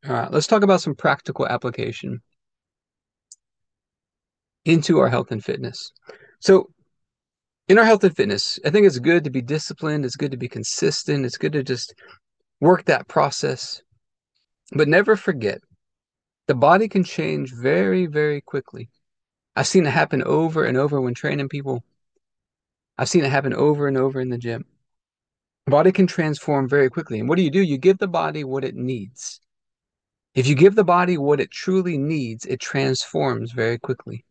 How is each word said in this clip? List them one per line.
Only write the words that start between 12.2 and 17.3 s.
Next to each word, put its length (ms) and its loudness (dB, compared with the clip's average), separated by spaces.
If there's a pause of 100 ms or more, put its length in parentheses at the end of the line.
work 240 4
that 240 0
process. 720 -4 (920)
But 160 2
never 300 4
forget, 440 -4 (880)
the 80 2
body 320 4
can 160 0
change 500 -6